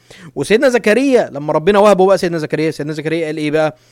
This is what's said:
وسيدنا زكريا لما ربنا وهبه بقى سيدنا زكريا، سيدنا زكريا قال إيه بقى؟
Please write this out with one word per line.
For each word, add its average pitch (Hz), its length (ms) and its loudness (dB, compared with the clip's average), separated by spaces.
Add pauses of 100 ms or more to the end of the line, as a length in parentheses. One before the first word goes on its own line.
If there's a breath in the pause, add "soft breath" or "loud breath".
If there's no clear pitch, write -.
(340 loud breath)
وسيدنا 226 340 0
زكريا 233 640 2
لما 147 200 -6
ربنا 165 260 2
وهبه 196 280 4
بقى 196 120 2
سيدنا 170 200 -2
زكريا، 156 320 -2
سيدنا 151 220 -8
زكريا 156 340 -4
قال 156 100 -6
إيه 151 140 -4
بقى؟ 156 260 0 (140 soft breath)